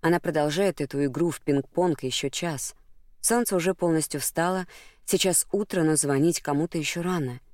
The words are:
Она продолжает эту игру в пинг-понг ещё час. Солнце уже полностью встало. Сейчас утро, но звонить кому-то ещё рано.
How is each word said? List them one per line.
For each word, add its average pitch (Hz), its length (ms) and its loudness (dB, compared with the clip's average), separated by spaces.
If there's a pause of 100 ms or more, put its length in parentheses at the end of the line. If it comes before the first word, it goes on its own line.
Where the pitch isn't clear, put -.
Она 165 180 2
продолжает 156 600 0
эту 143 240 -2
игру 143 240 0
в - 120 -6
пинг-понг 147 640 0
ещё 135 260 -4
час. - 460 -6 (460)
Солнце 233 340 0
уже 175 180 2
полностью 160 460 0
встало. 180 460 -2 (400)
Сейчас 185 460 2
утро, 202 320 0
но 156 120 4
звонить 143 460 2
кому-то 151 360 -2
ещё 160 240 -4
рано. 156 380 -2 (140)